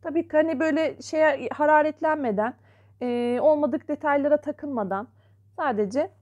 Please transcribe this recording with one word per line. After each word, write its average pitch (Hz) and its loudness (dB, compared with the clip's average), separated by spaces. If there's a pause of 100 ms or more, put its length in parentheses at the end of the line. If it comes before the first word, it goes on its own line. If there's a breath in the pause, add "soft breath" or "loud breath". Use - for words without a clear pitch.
Tabii 330 -4
ki - 0
hani 311 2
böyle 320 0
şeye 311 0
hararetlenmeden, 302 2 (480 soft breath)
e, 240 -2
olmadık 294 2
detaylara 285 0
takılmadan 262 -6 (480)
sadece 254 -2 (120)